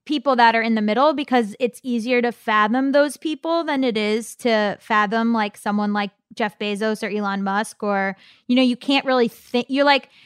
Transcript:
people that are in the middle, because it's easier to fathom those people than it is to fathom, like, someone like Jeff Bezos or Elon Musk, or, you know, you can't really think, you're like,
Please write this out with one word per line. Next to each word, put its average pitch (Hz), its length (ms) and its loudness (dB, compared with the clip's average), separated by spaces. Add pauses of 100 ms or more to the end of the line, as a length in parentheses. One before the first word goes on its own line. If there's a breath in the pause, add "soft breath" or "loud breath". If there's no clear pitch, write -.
people 277 300 0
that 233 180 6
are 226 80 0
in 226 120 0
the 220 80 0
middle, 233 300 2
because 254 480 -2
it's 247 220 -4
easier 240 400 -2
to 240 100 -2
fathom 226 600 0
those 285 260 2
people 330 460 -4
than 285 200 -2
it 226 140 0
is 214 380 -2
to 214 440 0
fathom, 226 540 0
like, 214 240 -4
someone 208 340 -2
like 202 180 -2 (240)
Jeff 220 240 -4
Bezos 214 480 -4
or 196 80 -6
Elon 196 280 -4
Musk, 196 400 -4
or, 196 340 -2 (320 soft breath)
you 247 80 2
know, 262 60 6
you 247 140 2
can't 277 280 -2
really 254 240 2
think, - 400 -6
you're 277 160 0
like, 277 240 2 (180 soft breath)